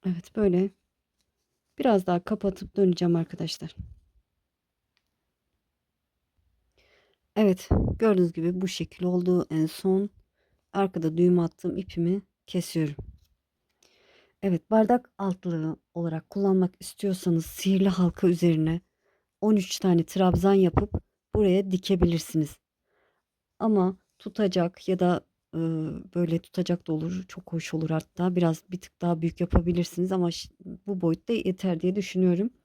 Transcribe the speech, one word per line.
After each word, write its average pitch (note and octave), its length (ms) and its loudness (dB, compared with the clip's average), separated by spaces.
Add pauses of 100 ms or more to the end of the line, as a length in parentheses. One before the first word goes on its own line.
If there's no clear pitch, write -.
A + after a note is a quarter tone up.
Evet, E3+ 280 -6
böyle G3 340 2 (1080)
biraz A3 280 2
daha F3 180 0
kapatıp - 520 -6
döneceğim F3+ 400 2
arkadaşlar. E3 600 -8 (3500)
Evet, G3+ 320 2 (300)
gördüğünüz F#3 340 2
gibi F3 280 -2
bu F#3+ 80 -2
şekil - 360 -8
oldu. F3+ 460 0
En D#3+ 160 0
son F#3+ 440 -2 (640)
arkada E3 440 -2
düğüm F3+ 220 6
attığım E3+ 380 -2
ipimi F#3 460 -4 (240)
kesiyorum. D#3+ 500 -4 (1500)
Evet, F#3 280 -2
bardak A3 480 4
altlığı F3 580 -4 (180)
olarak E3 360 -6
kullanmak F#3+ 500 2
istiyorsanız F#3 680 -2
sihirli F#3+ 420 2
halka F3+ 400 0
üzerine E3 520 2 (600)
on G#3+ 160 4
üç F#3 220 -4
tane E3+ 260 2
trabzan F#3 500 2
yapıp F#3+ 480 2 (320)
buraya G3 360 2
dikebilirsiniz. F3 880 -2 (1000)
Ama F#3+ 380 2 (220)
tutacak F#3 680 -2
ya F#3 100 0
da, F3+ 220 2 (340)
ıı, D#3+ 500 -4 (100)
böyle E3+ 240 0
tutacak F3+ 480 -4
da E3 60 -4
olur. E3+ 360 -4
Çok - 240 -16
hoş E3 220 -8
olur D#3+ 160 -2
hatta. F3 460 -2
Biraz E3 340 2
bir F3+ 100 -10
tık - 200 -20
daha F3 220 0
büyük E3 180 -2
yapabilirsiniz F3 720 0
ama F3+ 180 0
ş-, - 200 -10 (360)
bu G3 140 -6
boyutta E3+ 320 0
yeter F#3 480 -2
diye F#3 160 0
düşünüyorum. F#3 540 0 (140)